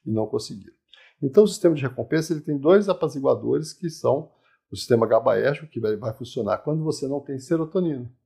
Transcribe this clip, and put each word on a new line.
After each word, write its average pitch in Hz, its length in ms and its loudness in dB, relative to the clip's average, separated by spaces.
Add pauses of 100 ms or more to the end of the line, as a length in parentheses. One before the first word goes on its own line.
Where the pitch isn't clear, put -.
e 110 60 -6
não 110 160 0
conseguiram. 104 480 -8 (460)
Então 147 240 6
o - 20 4
sistema - 260 2
de 143 80 -2
recompensa 151 520 -2
ele 151 80 -4
tem 151 160 -4
dois 190 320 6
apaziguadores 139 840 -2
que 170 160 -8
são 143 420 -2 (380)
o 101 60 -12
sistema 113 320 2
GABAérgico, 117 600 2
que 117 120 -10
vai, 107 160 -2
vai 110 180 -6
funcionar 117 460 -4
quando 156 240 -4
você 151 240 -4
não 139 120 -4
tem 135 200 -10
serotonina. 160 680 -2 (180)